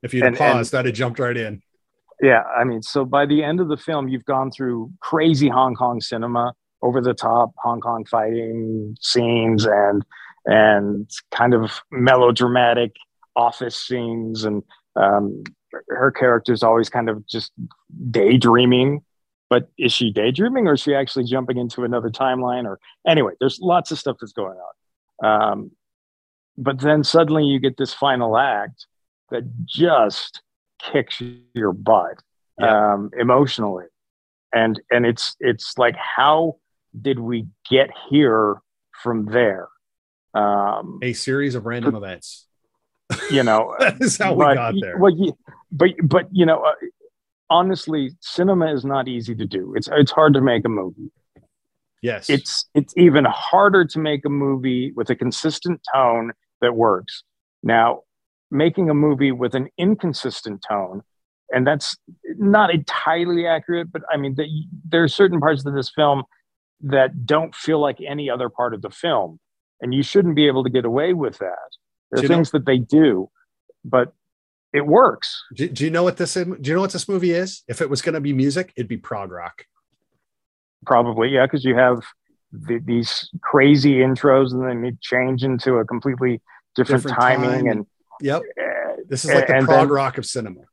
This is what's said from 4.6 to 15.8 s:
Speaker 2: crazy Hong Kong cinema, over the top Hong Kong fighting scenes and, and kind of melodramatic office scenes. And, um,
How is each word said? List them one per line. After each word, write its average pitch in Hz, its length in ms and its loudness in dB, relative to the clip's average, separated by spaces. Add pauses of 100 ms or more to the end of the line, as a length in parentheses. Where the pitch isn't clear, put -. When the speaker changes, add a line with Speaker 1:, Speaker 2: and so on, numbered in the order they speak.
Speaker 2:
crazy 156 480 2
Hong 127 260 2
Kong 123 260 -2
cinema, 120 520 -4 (300)
over 123 180 0
the 123 120 0
top 117 440 2
Hong 117 240 -4
Kong 113 240 -6
fighting 113 960 -4
scenes 113 640 2
and, 101 380 2 (420)
and 104 640 2 (220)
kind 123 220 2
of 113 280 0 (100)
melodramatic 123 1040 2 (400)
office 120 400 -2
scenes. 113 680 -8
And, 104 180 -4 (320)
um, 101 480 0 (460)